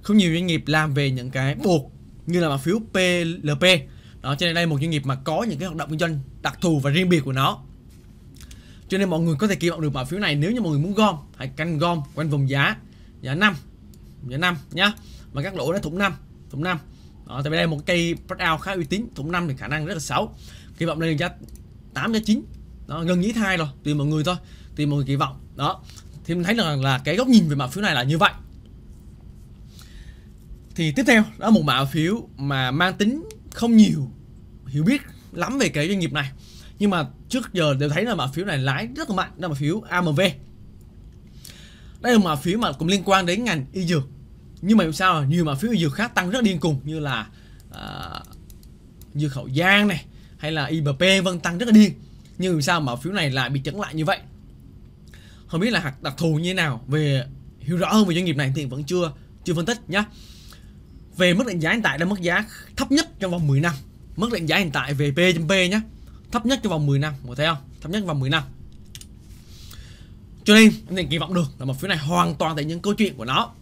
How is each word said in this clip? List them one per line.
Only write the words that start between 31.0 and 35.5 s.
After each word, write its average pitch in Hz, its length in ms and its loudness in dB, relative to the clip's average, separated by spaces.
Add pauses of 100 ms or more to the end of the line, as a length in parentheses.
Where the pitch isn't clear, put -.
theo, 226 160 8 (140)
đó - 80 -6
là 220 40 2
một 190 140 6
mã 135 220 2
phiếu 165 420 0 (100)
mà 135 340 -2
mang 180 220 2
tính 254 340 0 (260)
không 226 240 6
nhiều 160 320 8 (580)
hiểu 139 160 -2
biết 269 180 2 (300)
lắm 196 280 -4